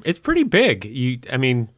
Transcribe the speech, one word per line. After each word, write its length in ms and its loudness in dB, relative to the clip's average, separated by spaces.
it's 160 -4
pretty 240 0
big. 400 2
You, 360 -4
I 60 -2
mean, 400 0